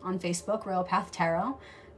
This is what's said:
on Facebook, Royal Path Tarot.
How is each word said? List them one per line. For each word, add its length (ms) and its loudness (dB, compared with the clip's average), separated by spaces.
on 160 0
Facebook, 460 -2
Royal 180 2
Path 280 0
Tarot. 460 2